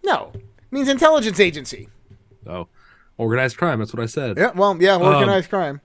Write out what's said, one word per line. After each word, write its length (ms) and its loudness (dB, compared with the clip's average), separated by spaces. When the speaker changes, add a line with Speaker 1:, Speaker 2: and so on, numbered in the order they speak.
Speaker 1:
No. 300 -4
It 80 -16
means 200 -2
intelligence 500 2
agency. 480 -2
Speaker 2:
Oh. 220 -12
Organized 400 -2
crime, 220 0
that's 160 -6
what 80 -6
I 40 -6
said. 300 -6
Speaker 1:
Yeah, 180 2
well, 240 2
yeah, 180 4
Speaker 2:
Um, 60 0
Speaker 1:
organized 460 2
crime. 360 -4